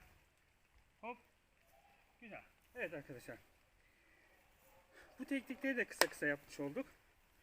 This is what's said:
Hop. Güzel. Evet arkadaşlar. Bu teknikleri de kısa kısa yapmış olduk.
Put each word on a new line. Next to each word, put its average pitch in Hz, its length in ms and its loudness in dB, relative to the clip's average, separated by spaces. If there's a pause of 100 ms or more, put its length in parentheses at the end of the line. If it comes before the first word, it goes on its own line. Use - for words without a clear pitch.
(1000)
Hop. 233 160 -6 (1040)
Güzel. 180 200 -10 (340)
Evet 185 180 0
arkadaşlar. 135 440 -8 (1800)
Bu 254 60 -4
teknikleri 269 520 2
de 220 80 6
kısa - 220 6
kısa - 180 -2
yapmış - 340 0
olduk. 147 260 -2 (580)